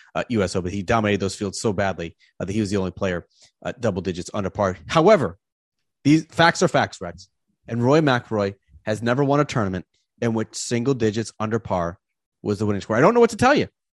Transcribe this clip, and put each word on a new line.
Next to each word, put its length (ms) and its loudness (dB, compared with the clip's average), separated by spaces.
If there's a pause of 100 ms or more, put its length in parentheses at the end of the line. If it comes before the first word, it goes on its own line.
(140)
uh, 140 -4
U 140 0
S 120 -2
Open. 160 -4
He 120 -6
dominated 380 2
those 140 -4
fields 260 -8
so 120 -2
badly, 440 -4 (220)
uh, 60 -8
that 80 -6
he 80 -2
was 100 -2
the 60 -2
only 140 -2
player, 360 -6 (380)
uh, 140 -6
double 240 -2
digits 320 -6
under 160 -4
par. 260 -2 (100)
However, 520 2 (640)
these 220 4
facts 360 2
are 60 4
facts, 320 -2
Rex. 280 -12 (380)
And 160 -4
Roy 180 4
McIlroy 560 0 (280)
has 180 -4
never 220 0
won 160 2
a 40 2
tournament 420 -4 (340)
in 140 0
which 200 -4
single 380 -2
digits 480 -2
under 180 -2
par 400 -4 (440)
was 160 -2
the 80 -2
winning 160 -2
score. 140 -2
I 40 4
don't 140 6
know 60 4
what 100 6
to 60 -10
tell 180 4
you. 140 0 (240)